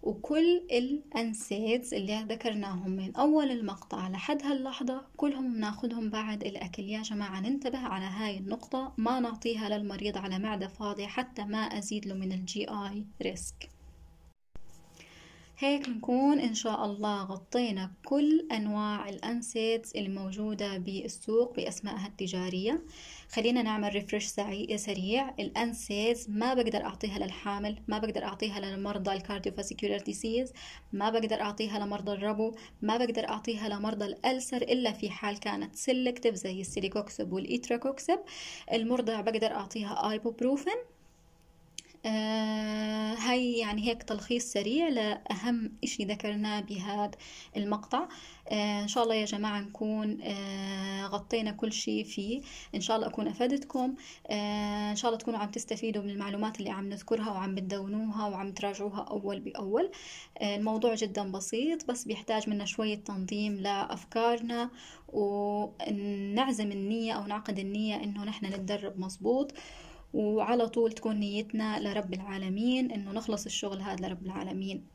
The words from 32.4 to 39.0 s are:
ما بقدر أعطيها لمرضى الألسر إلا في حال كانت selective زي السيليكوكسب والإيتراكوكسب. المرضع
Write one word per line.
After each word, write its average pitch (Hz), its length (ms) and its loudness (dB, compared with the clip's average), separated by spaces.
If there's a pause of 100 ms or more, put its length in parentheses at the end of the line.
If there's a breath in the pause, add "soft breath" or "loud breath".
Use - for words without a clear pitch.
ما 214 160 4
بقدر 247 320 2
أعطيها 214 400 -2
لمرضى 208 360 0
الألسر 254 560 0
إلا 240 300 4
في 214 180 -2
حال 202 300 -2
كانت 202 360 -4
selective 247 600 4
زي 190 260 -4
السيليكوكسب 190 720 -2
والإيتراكوكسب. 247 840 2 (540 loud breath)
المرضع 226 480 2